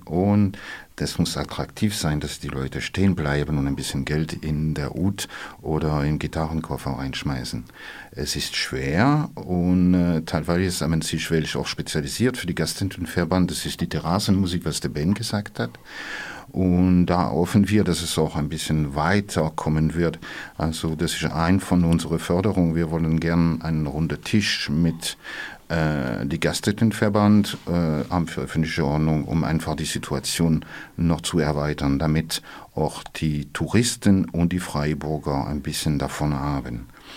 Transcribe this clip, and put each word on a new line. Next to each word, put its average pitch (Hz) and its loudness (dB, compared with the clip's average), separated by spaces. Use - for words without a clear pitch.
und 98 2
das - -4
muss - 0
attraktiv - -4
sein, 76 0
dass 71 -6
die 71 -8
Leute 67 -4
stehen 95 2
bleiben 73 0
und 69 2
ein 69 0
bisschen 67 -4
Geld 76 0
in 78 -2
der 71 -4
Hut 98 -2
oder 76 0
im 76 0
Gitarrenkoffer 78 -4
reinschmeißen. 65 -6
Es - -6
ist - -6
schwer 143 2
und, 90 4
äh, 85 2
teilweise 87 0
haben 80 2
sich - -4
welche 78 0
auch - -2
spezialisiert - -2
für - -6
die 85 -2
Gaststättenverband. 87 0
Das - -6
ist - -6
die 87 -2
Terrassenmusik, 90 2
was - -2
der - -2
Ben 80 0
gesagt - -4
hat. 117 -4
Und 90 4
da 90 2
hoffen 92 4
wir, 104 4
dass 87 0
es 82 -4
auch 78 0
ein 73 -2
bisschen 78 -2
weiter 82 0
kommen 78 0
wird. 82 0
Also 80 -2
das 80 -2
ist 78 -4
ein 85 2
von 90 2
unserer 82 2
Förderung. 87 2
Wir 82 0
wollen 82 2
gern 82 2
einen 78 0
runden 71 -2
Tisch - 0
mit 80 0
äh, 69 0
die 73 -4
Gaststättenverband, 104 4
äh, 82 0
Amt 82 0
für - -6
öffentliche 78 0
Ordnung, 78 2
um 80 0
einfach 78 0
die 80 -4
Situation - 0
noch 82 2
zu - 0
erweitern, 73 2
damit 80 0
auch - -2
die 76 -4
Touristen 98 2
und 85 2
die 90 0
Freiburger 73 -2
ein 73 -4
bisschen 76 -2
davon 73 -2
haben. 67 -4